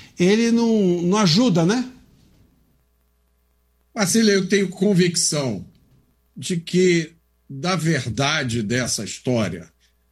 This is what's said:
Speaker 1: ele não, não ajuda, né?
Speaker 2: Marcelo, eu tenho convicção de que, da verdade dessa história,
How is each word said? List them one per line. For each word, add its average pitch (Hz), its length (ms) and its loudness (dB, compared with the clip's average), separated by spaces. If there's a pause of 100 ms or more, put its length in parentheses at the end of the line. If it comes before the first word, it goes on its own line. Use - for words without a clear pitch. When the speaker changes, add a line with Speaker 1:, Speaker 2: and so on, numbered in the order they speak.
(200)
Speaker 1:
ele 214 320 2
não, 220 480 2
não 175 160 0
ajuda, 190 480 2
né? 226 220 0 (2000)
Speaker 2:
Marcelo, 214 340 2
eu 202 180 2
tenho 202 220 0
convicção 170 960 0 (720)
de 170 220 -6
que, 175 540 0 (360)
da 151 280 -6
verdade 139 880 -2
dessa 113 420 -4
história, 92 640 -4 (440)